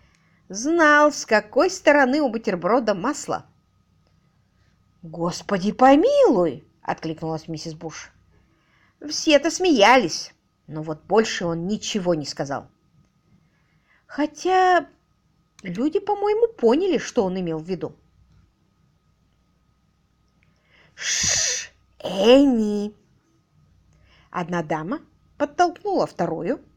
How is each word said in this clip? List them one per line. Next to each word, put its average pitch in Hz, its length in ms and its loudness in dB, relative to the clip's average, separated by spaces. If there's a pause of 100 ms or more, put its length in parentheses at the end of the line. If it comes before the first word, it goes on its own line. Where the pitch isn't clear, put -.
(500)
знал, 294 640 2
с - 140 -10
какой 226 440 2
стороны 294 520 2
у 277 80 0
бутерброда 214 640 -2
масло". 190 520 -6 (1600)
"Господи 175 720 -4
помилуй!" 277 960 4 (140)
откликнулась 160 680 -8
миссис 160 260 -10
Буш. 160 380 -16 (960)
"Все-то 302 420 2
смеялись, 247 840 2 (340)
но 156 140 -12
вот 156 220 -10
больше 214 420 0
он 170 220 -6
ничего 190 480 -4
не 147 100 -6
сказал. 139 420 -10 (1400)
Хотя 359 840 0 (760)
люди, 247 360 -2
по-моему, 415 540 -2
поняли, 294 440 2
что - 260 -2
он 185 160 -4
имел 165 200 -6
в 160 80 -14
виду". 160 280 -8 (3000)
"Шш, - 760 -4 (280)
Энни!" 214 920 2 (1400)
Одна 175 320 -6
дама 160 380 -6 (360)
подтолкнула 311 680 -2
вторую. 165 560 -6 (140)